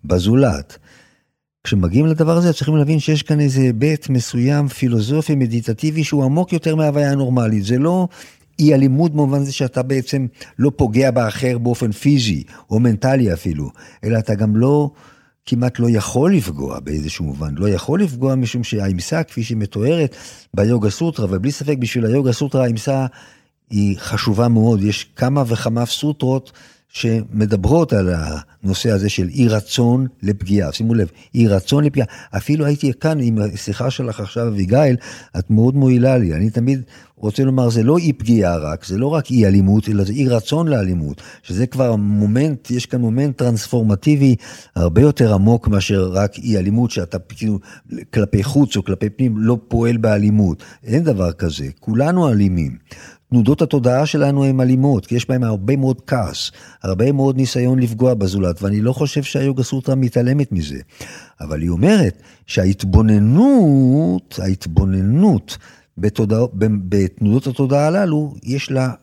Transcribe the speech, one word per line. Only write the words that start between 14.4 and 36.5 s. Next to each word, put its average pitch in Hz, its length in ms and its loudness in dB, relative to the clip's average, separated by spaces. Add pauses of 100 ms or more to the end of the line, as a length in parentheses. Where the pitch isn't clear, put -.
לא, 143 360 2 (540)
כמעט 123 340 -2
לא 117 100 2
יכול 123 460 2
לפגוע 71 440 -4
באיזשהו 76 460 -8
מובן, 71 320 -6
לא 98 120 0
יכול 135 340 -2
לפגוע 135 320 -2
משום 123 280 -4
שהאמסה, 101 600 -4
כפי - 200 -8
שהיא 113 140 -6
מתוארת 120 580 -2 (380)
ביוגה 107 360 2
סוטרה, 147 400 -4
ובלי 98 220 -2
ספק 143 280 -4
בשביל 117 260 -2
היוגה 131 260 2
סוטרה, 131 320 -2
האמסה 127 420 -2 (640)
היא 101 300 0
חשובה 110 480 -2
מאוד. 113 360 2
יש 104 320 -4
כמה 135 320 0
וכמה 117 380 -2
סוטרות 135 680 -4 (440)
שמדברות 113 1000 0
על 92 200 2
הנושא 82 800 -4
הזה 101 180 0
של 92 200 -2
אי 127 180 0
רצון 120 600 0 (160)
לפגיעה. 98 480 -2
שימו 113 220 -2
לב, 107 140 0 (280)
אי 117 120 4
רצון 104 360 0
לפגיעה. 139 240 0 (300)
אפילו 147 280 -2
הייתי 143 340 -2
כאן 156 220 -2
עם 113 160 0 (160)
השיחה 113 360 -6
שלך 123 300 -6
עכשיו, 117 280 -6
אביגיל, 117 480 2 (440)
את - 100 -8
מאוד 113 260 4
מועילה 131 420 4
לי. 92 160 0
אני 92 160 0
תמיד 127 320 -2 (360)